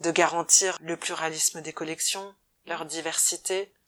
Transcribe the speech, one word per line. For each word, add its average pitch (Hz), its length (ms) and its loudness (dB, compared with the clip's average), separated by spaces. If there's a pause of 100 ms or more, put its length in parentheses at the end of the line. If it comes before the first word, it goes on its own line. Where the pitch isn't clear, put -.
de 170 100 2
garantir 170 680 4
le 165 160 -4
pluralisme 160 640 -2
des 156 100 -8
collections, 196 600 -4 (320)
leur 165 180 -6
diversité, 165 880 -2 (160)